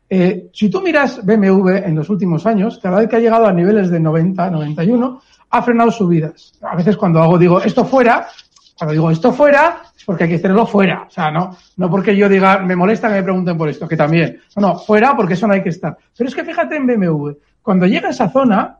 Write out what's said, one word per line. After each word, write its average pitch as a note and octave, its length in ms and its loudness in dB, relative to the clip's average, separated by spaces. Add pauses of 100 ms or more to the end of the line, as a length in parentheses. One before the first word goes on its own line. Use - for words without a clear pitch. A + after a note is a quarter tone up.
Eh, F#3 440 0
si G#3 180 -2
tú F#4+ 100 -4
miras C#4+ 460 -2
B G#3 80 2
M G3+ 140 2
W F#3+ 360 2
en E3 120 -2
los D3+ 120 -4
últimos F3+ 380 -2
años, A3 340 -2
cada F#3 200 0
vez A3+ 80 0
que B3 80 -2
ha - 20 2
llegado A3+ 280 4
a G3 60 2
niveles F#3 380 2
de F3 80 0
noventa, E3 540 0
noventa D3+ 320 -4
y D#3+ 80 2
uno, B3+ 280 -2 (300)
ha A3+ 120 0
frenado A#3 280 2
subidas. E3+ 600 -2 (100)
A - 140 -10
veces F3+ 200 0
cuando E3+ 240 0
hago, E3 160 4
digo, F3+ 240 4
"Esto A3 240 0
fuera", A#3+ 440 0 (500)
cuando D#3 140 -4
digo, D#3+ 180 2
"Esto D#3+ 220 2
fuera", D4 500 2 (140)
es - 80 -20
porque F#3 180 -4
hay E3+ 80 0
que E3+ 80 -2
tenerlo G3 260 2
fuera. F#3+ 440 0
O - 20 -20
sea, D#3 220 -6
no, F3+ 240 -6 (220)
no F3+ 120 -2
porque G3 240 0
yo G3+ 140 2
diga, F#3+ 320 4
"Me F#3 160 -2
molesta G#3 320 0
que G#3 60 -2
me G3 100 0
pregunten F3+ 340 -2
por D#3+ 100 -4
esto", D3 200 -8
que E3 80 -2
también. D#3+ 420 0 (160)
No, G3+ 80 -2
no, F#3 160 0
fuera A3+ 380 2
porque F#3+ 180 0
eso G3+ 140 -2
no G3+ 60 2
hay F#3+ 100 0
que F3+ 60 -4
estar. D#3+ 260 -8 (200)
Pero B3 120 -4
es B3+ 80 -12
que E4 80 -8
fíjate D#4+ 320 -4
en C#4 100 -4
B B3 80 0
M G3 120 0
W, D3 300 -4 (240)
cuando F#3 240 0
llega D#4 220 0
a F#4 60 -2
esa A3 180 -2
zona, B3+ 500 0